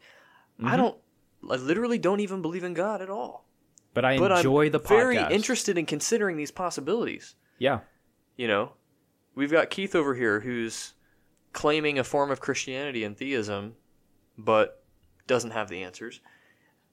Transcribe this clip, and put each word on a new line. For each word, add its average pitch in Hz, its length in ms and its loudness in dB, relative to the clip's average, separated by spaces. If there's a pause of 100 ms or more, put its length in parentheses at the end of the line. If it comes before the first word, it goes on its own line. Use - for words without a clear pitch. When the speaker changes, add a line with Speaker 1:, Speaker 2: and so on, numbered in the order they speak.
(600)
Speaker 1:
I - 20 -6
Speaker 2:
Mm-hmm. 220 140 2
Speaker 1:
don't, 247 200 2 (520)
I 127 60 -2
literally 196 420 0
don't 185 240 2
even 190 200 -4
believe 170 220 -4
in 180 100 -6
God 190 280 -2
at 190 80 -10
all. 220 360 -8 (480)
Speaker 2:
But 123 120 0
I 135 120 4
Speaker 1:
But 185 160 4
I'm 180 60 6
Speaker 2:
enjoy 151 300 6
the 147 100 2
Speaker 1:
very 247 380 6
Speaker 2:
podcast." 90 140 0
Speaker 1:
interested 214 460 0
in 165 80 0
considering 185 520 0
these 147 140 -6
possibilities. 165 840 -4 (220)
Speaker 2:
Yeah. 127 220 0 (580)
Speaker 1:
You 123 120 -4
know, 107 240 0 (600)
we've 143 160 -2
got 156 180 4
Keith 196 260 -6
over 143 200 2
here 113 260 2
who's 117 520 -8 (600)
claiming 151 460 0
a 127 40 2
form 143 280 0
of 131 100 -4
Christianity 131 640 -4
and 104 120 -8
theism, 110 580 -4 (640)
but 110 460 2 (440)
doesn't 117 240 0
have 107 180 -4
the 90 140 -10
answers. 92 360 -14 (720)